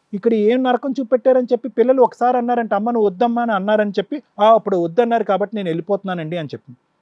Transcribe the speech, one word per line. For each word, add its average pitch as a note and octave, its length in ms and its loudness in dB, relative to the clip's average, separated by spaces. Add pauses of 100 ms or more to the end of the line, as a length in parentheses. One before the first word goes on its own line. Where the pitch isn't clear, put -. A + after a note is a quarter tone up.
(140)
ఇక్కడ A3 200 0
ఏం A3+ 300 2
నరకం B3+ 360 0
చూపెట్టారని B3+ 540 2
చెప్పి A#3+ 160 -2
పిల్లలు B3+ 320 2
ఒకసారి B3 360 0
అన్నారంటే A#3+ 380 -2
"అమ్మ G#3+ 160 -2
నువ్వు A3 160 2
వద్దమ్మా" A#3 340 -2
అని A#3 100 -2
అన్నారని G#3 400 0
చెప్పి, A#3 320 -6 (160)
"ఆ, G3+ 140 4
అప్పుడు G3 240 0
వద్దన్నారు G#3+ 460 0
కాబట్టి G3 320 -2
నేను G3 140 -6
వెళ్ళిపోతున్నానండి" F3 680 -4
అని D#3 100 -8
చెప్పి. - 260 -14 (280)